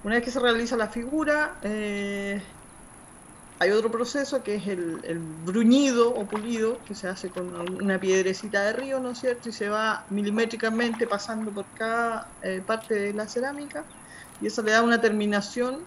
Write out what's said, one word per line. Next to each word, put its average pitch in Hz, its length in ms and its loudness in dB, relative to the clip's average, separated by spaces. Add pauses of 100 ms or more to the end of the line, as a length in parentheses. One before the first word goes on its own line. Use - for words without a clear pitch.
Una 208 100 0
vez 240 100 4
que 247 60 -4
se 254 100 -2
realiza 233 340 2
la 214 140 0
figura, 294 720 0
eh, 202 760 -2 (1160)
hay 180 120 4
otro 214 200 4
proceso 247 520 -2
que 202 120 -4
es 190 120 -4
el, 175 380 -4
el 170 140 -4
bruñido 233 960 4
o 220 100 -2
pulido, 220 640 -2
que 202 80 -10
se 190 140 -6
hace 190 200 -6
con 180 260 -8 (280)
una 190 160 2
piedrecita 190 640 2
de 214 100 2
río, 269 280 -2
¿no 247 100 -4
es 240 100 -8
cierto? 240 300 -2
Y - 20 -10
se 202 160 -4
va 214 400 0
milimétricamente 226 1000 0
pasando 220 440 -4
por 202 160 -8 (100)
cada, 226 500 0 (160)
eh, 185 240 -4
parte 220 280 -2
de 202 180 0
la 214 160 -4
cerámica, 285 560 -6 (560)
y 208 80 -2
eso 220 140 -2
le 220 100 4
da 226 100 8
una 233 180 6
terminación 214 880 2